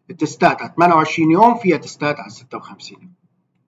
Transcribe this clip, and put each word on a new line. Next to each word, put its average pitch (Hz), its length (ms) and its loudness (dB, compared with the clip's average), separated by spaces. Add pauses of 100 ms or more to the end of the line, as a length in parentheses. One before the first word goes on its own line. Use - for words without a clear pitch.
(180)
تستات 147 440 0
على 120 140 -12
ثمانية 170 200 4
وعشرين 156 360 0
يوم، 226 260 4
فيها 165 200 0
تستات 147 420 -8
على 104 100 -16
ستة - 280 -20
وخمسين 95 440 -20
يوم. 90 120 -20 (540)